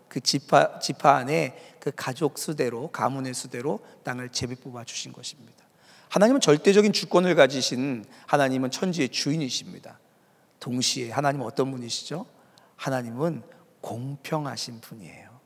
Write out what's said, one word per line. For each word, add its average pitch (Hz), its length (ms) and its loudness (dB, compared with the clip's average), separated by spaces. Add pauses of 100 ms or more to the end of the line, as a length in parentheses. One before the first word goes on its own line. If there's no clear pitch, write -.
그 - 140 -8
지파, - 580 4
지파 139 380 4
안에 135 400 -2 (240)
그 143 120 -6
가족 - 460 -4
수대로, 135 480 -4
가문의 131 460 -4
수대로 131 480 -6 (220)
땅을 123 260 -8
제비 123 260 -6
뽑아 120 300 -14
주신 - 260 -10
것입니다. - 540 -18 (420)
하나님은 233 320 4
절대적인 196 540 6
주권을 175 420 2
가지신 131 720 2 (220)
하나님은 131 440 2
천지의 165 380 -2
주인이십니다. - 920 -6 (640)
동시에 123 500 -4
하나님은 139 340 0
어떤 131 240 -2
분이시죠? 131 560 -8 (520)
하나님은 127 680 -4 (380)
공평하신 127 1000 -8
분이에요. 101 500 -20 (160)